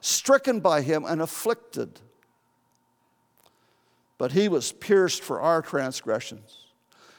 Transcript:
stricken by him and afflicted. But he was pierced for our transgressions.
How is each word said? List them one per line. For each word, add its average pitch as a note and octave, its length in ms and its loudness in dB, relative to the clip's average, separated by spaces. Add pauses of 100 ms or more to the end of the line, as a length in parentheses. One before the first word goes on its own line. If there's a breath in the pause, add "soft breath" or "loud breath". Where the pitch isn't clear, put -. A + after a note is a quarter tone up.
stricken C4 600 2
by D#3 220 4
him D3+ 220 -2
and D#3+ 180 -2
afflicted. - 760 -6 (2250)
But B2+ 140 -2
he G3+ 160 4
was D3+ 240 0
pierced F#3+ 500 2
for A#2+ 180 -6
our D#3+ 220 2
transgressions. A#2+ 1040 -6 (520 soft breath)